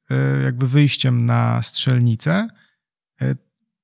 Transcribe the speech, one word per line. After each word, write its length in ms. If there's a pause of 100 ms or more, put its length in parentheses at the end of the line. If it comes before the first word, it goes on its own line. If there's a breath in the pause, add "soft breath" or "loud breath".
(100)
e, 320
jakby 260
wyjściem 580
na 360
strzelnicę, 840 (760 soft breath)
e, 120 (500)